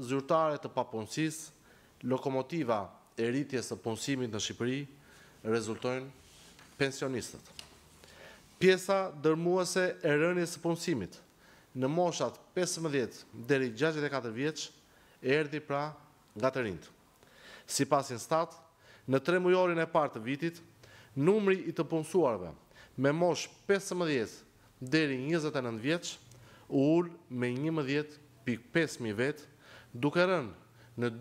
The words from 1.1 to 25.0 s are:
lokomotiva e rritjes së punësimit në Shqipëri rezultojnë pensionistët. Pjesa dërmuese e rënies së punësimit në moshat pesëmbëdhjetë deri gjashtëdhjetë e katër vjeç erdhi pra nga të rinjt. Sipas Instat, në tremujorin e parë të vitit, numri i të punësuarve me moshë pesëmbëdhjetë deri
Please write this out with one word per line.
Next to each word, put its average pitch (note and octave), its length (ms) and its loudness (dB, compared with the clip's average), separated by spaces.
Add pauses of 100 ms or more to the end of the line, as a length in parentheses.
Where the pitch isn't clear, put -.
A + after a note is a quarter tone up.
lokomotiva C3 760 0 (340)
e A2+ 120 0
rritjes B2+ 400 -2
së A2+ 140 -6
punësimit B2 480 -2
në G#2 100 -4
Shqipëri B2 380 -2 (640)
rezultojnë A2+ 640 -2 (720)
pensionistët. C3+ 640 -2 (1160)
Pjesa F#3 500 4 (120)
dërmuese F3 600 2 (180)
e D3 140 4
rënies E3+ 400 2
së - 80 -16
punësimit E3 560 -2 (560)
në C3 160 0
moshat D#3 480 0 (160)
pesëmbëdhjetë C#3+ 960 -2
deri C3 220 4
gjashtëdhjetë D3 380 0
e C3+ 60 -10
katër A#2 200 -4
vjeç D3+ 300 -4 (560)
erdhi D3 420 0
pra C#3+ 280 -4 (440)
nga B2 160 2
të C3 140 -2
rinjt. F2+ 220 -6 (800)
Sipas C3+ 460 0
Instat, D#3+ 420 -2 (520)
në C3 160 2
tremujorin F3+ 580 4
e E3 80 0
parë D#3 260 2
të A2+ 100 -10
vitit, D3 340 -4 (560)
numri F#3+ 520 4
i E3 80 -6
të D#3+ 160 0
punësuarve D3 600 0 (460)
me C3+ 180 4
moshë E3+ 380 0 (140)
pesëmbëdhjetë E3 1300 -2
deri D3 280 2